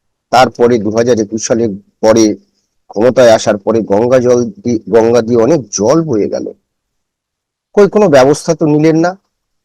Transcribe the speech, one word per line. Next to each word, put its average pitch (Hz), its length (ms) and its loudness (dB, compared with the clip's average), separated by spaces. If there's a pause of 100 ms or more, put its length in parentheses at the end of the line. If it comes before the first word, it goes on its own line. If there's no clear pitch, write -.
(300)
তারপরে 120 480 2
দু 104 120 -6
হাজার 117 300 0
একুশ 110 260 -8
সালের 117 220 -2 (320)
পরে 110 360 2 (520)
ক্ষমতায় 120 440 2
আসার 107 260 0
পরে 113 220 -4
গঙ্গা 110 380 0
জল 123 260 0
দি-, 117 440 -6
গঙ্গা 113 340 2
দিয়ে 113 200 0
অনেক 147 180 0 (100)
জল 127 320 -2
বয়ে 110 260 -4
গেল, 60 240 -10 (1200)
কই 202 160 2
কোনো 214 200 0
ব্যবস্থা 143 460 2
তো 160 120 -4
নিলেন 151 320 0
না। 180 200 -4 (460)